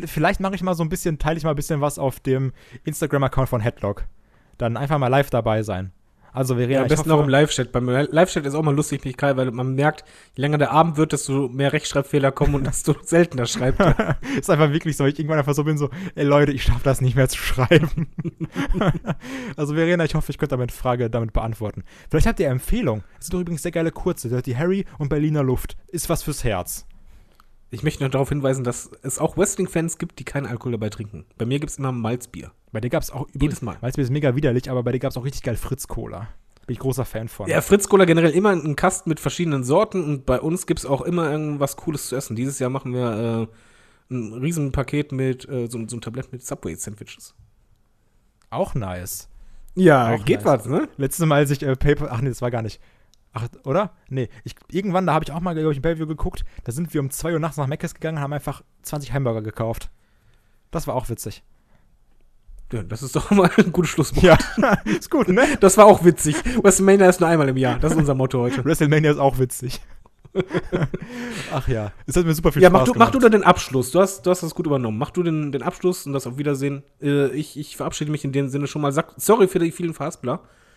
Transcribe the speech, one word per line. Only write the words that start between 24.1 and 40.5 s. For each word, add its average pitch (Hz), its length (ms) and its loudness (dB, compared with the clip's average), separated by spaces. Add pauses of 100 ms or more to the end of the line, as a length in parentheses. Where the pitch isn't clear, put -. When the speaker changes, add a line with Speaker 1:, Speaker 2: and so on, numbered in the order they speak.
Speaker 1:
Die 127 140 -4
Harry 180 280 0 (140)
und 147 100 -4
Berliner 151 340 0
Luft. 127 340 -2 (120)
Ist - 200 -8
was 160 140 -2
fürs - 220 -6
Herz. 98 420 -4 (840)
Speaker 2:
Ich 117 120 -12
möchte 151 220 -2
noch 131 60 -2
darauf 135 180 0
hinweisen, 135 360 -2
dass - 260 -6 (120)
es - 160 -8
auch 160 200 -2
Wrestling-Fans 170 580 -2
gibt, - 220 -10
die - 60 -12
keinen 139 220 -6
Alkohol 120 260 -6
dabei 107 180 -4
trinken. 104 340 -12 (140)
Bei 113 80 -4
mir 131 120 -2
gibt's 147 200 -10
immer 135 120 -4
Malzbier. 123 600 -6 (180)
Speaker 1:
Bei 113 100 -8
dir 120 100 -4
gab's - 200 -2
auch - 220 -10
Speaker 2:
Jedes - 300 -2
Mal. 113 180 -8
Speaker 1:
Malzbier 131 240 -2
ist 120 60 -2
mega 139 260 0
widerlich, 131 340 0
aber 127 120 -2
bei 120 100 -2
dir 131 60 0
gab's 127 180 -4
auch 120 80 -8
richtig 139 180 -6
geil 117 140 -4
Fritz-Cola. 113 720 -8 (380)
Bin 127 80 -6
ich 117 40 -10
großer 131 280 -2
Fan 113 220 -8
von. 101 200 -12
Speaker 2:
Ja, 156 140 2
Fritz-Cola 202 420 6
generell 165 280 6
immer 190 180 4
ein 156 260 0
Kasten - 320 0
mit 151 120 -2
verschiedenen 147 440 -2
Sorten 170 400 0
und 143 220 -6
bei 127 120 2
uns 160 280 -4